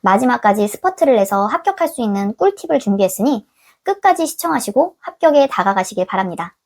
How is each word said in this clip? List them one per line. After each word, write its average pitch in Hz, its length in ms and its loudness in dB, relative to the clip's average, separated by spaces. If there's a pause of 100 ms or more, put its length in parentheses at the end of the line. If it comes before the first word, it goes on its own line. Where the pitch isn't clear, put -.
마지막까지 208 680 2
스퍼트를 302 480 0
내서 196 300 0
합격할 339 420 -2
수 277 120 -8
있는 202 360 -2
꿀팁을 359 420 0
준비했으니 202 680 0 (380)
끝까지 370 420 0
시청하시고 285 760 -2
합격에 294 460 2
다가가시길 190 580 -2
바랍니다. 180 500 -6 (100)